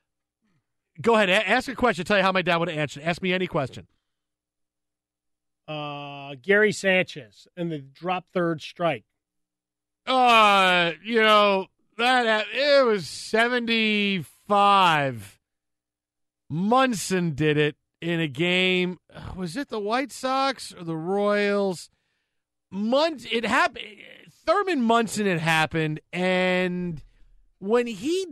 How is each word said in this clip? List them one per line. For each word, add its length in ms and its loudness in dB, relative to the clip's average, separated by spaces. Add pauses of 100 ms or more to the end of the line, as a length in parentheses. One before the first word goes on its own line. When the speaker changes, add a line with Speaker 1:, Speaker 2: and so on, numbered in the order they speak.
(1000)
Speaker 1:
Go 140 2
ahead. 140 4
A-, 180 2
ask 220 0
a 60 -8
question. 280 0
Tell 140 0
you 60 4
how 80 2
my 100 0
dad 160 0
would 120 -2
have 80 -6
answered. 260 -6
Ask 180 -4
me 100 -2
any 160 -2
question. 380 -6 (1800)
Speaker 2:
Uh, 760 -12
Gary 300 2
Sanchez 760 -4 (100)
and 140 -6
the 80 -8
drop 540 -8
third 280 -2
strike. 420 -4 (1040)
Speaker 1:
Uh, 840 4 (120)
you 180 0
know, 440 4 (320)
that, 560 2
it 320 4
was 220 0
seventy-five. 2250 0 (1120)
Munson 840 0
did 240 2
it 180 0 (260)
in 180 -4
a 80 -2
game. 720 -2 (360)
Was 220 -10
it 120 -8
the 100 -8
White 320 -4
Sox 600 -4
or 120 -18
the 120 -6
Royals? 920 -2 (840)
Mun-, 480 -2 (120)
it 140 -2
hap-, 320 0 (680)
Thurman 380 2
Munson 420 2
had 140 0
happened, 600 0 (140)
and 880 -2 (560)
when 300 0
he 440 -4